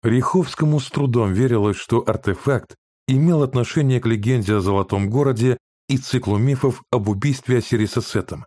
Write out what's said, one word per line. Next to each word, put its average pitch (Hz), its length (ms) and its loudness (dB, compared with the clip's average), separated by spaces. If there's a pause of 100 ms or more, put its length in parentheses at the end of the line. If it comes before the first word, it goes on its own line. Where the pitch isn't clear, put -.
Ряховскому 147 760 0
с - 100 -12
трудом 120 420 0
верилось, 104 440 2
что - 300 0
артефакт - 680 -2 (320)
имел 151 360 2
отношение 131 580 0
к 123 60 -4
легенде 110 500 0
о 101 40 2
Золотом 98 480 0
Городе 123 480 2 (320)
и 135 100 0
циклу 113 380 -2
мифов 131 540 0
об 107 180 0
убийстве 127 500 0
Осириса 110 440 0
Сетом - 440 -6